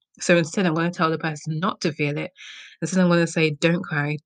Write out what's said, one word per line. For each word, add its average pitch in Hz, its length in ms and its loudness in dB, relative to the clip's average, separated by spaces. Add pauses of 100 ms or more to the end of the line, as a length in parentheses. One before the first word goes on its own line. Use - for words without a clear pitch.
(200)
So 175 180 4
instead, 175 280 0
I'm 160 80 2
gonna 165 180 0
tell 165 180 0
the 160 80 -2
person 156 420 -6
not 196 220 -4
to 170 100 -2
feel 147 260 -4
it. 156 140 -8 (500)
Instead, 180 200 0
I'm 180 80 6
gonna 170 180 4
say, 160 240 2
"Don't 165 320 2
cry, 147 420 -4